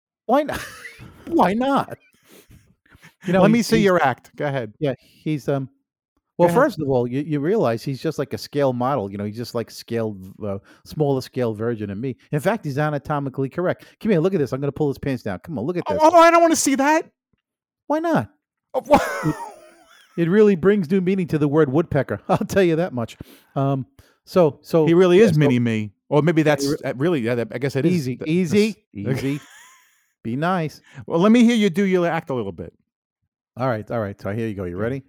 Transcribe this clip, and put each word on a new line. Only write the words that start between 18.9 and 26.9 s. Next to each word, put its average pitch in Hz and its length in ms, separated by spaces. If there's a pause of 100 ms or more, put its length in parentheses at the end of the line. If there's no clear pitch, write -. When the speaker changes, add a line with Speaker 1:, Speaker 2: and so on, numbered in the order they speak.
Speaker 2:
<laughs> 156 100 (840)
Speaker 1:
It, 170 60
it 165 60
really 208 260
brings 180 340
new 196 120
meaning 185 260
to 160 100
the 151 100
word 143 240
woodpecker. 135 520
<laughs> - 60
I'll 185 80
tell 196 260
you 165 140
that 175 160
much. 117 240 (380)
Um, 139 300 (400)
so, 160 360
so 160 260
Speaker 2:
He 160 60
really 180 260
Speaker 1:
yeah, 226 60
Speaker 2:
is 190 80
Speaker 1:
so 151 60
Speaker 2:
mini 135 200
me. 110 320 (180)
Or 147 140
maybe 160 180
Speaker 1:
Yeah, - 20
he 151 60
Speaker 2:
that's, 139 180
Speaker 1:
re- 143 220
Speaker 2:
uh, - 60